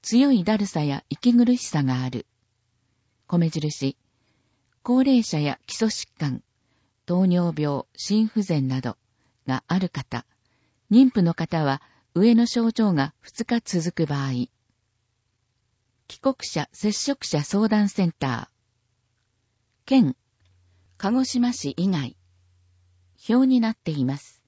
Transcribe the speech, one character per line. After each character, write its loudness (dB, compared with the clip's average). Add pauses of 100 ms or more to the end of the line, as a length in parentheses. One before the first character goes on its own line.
強 4
い 2
だ 0
る -2
さ -4
や -4
息 0
苦 4
し -10
さ -2
が -2
あ -6
る。 -10 (1000)
米 2
印。 -4 (840)
高 2
齢 4
者 -4
や -2
基 -16
礎 -2
疾 -6 (120)
患、 -4 (640)
糖 2
尿 2
病、 -2 (120)
心 0
不 -2
全 0
な -4
ど -8 (480)
が -4
あ 0
る -2
方、 -8 (680)
妊 8
婦 0
の 2
方 -4
は -2 (340)
上 4
の 4
症 -2
状 0
が 0
二 -10
日 -2
続 -4
く -
場 -4
合、 -4 (1600)
帰 -20
国 0
者 -6
接 -4
触 -6
者 -2
相 0
談 2
セ -2
ン 0
タ -6 (1400)
ー、 -
県、 4 (840)
鹿 -2
児 2
島 0
市 -6
以 0
外、 -2 (1120)
表 4
に 4
な 0
っ -8
て -8
い -2
ま -4
す。 -20